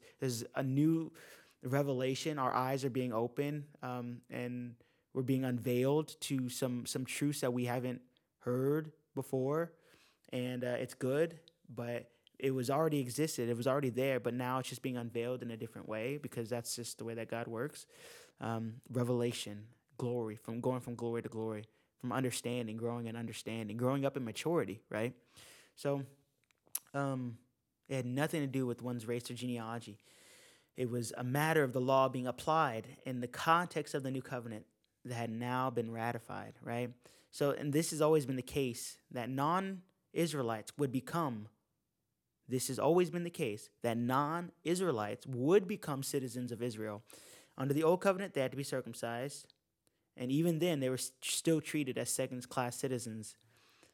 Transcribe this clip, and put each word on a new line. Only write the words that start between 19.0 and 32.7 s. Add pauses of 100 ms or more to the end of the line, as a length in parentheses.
glory,
from
going
from
glory
to
glory, (380)
from
understanding,
growing
in
understanding,
growing
up
in
maturity,
right? (640)
So, (880)
um, (500)
it
had
nothing
to
do
with
one's
race
or
genealogy. (800)
It
was
a
matter
of
the
law
being
applied (180)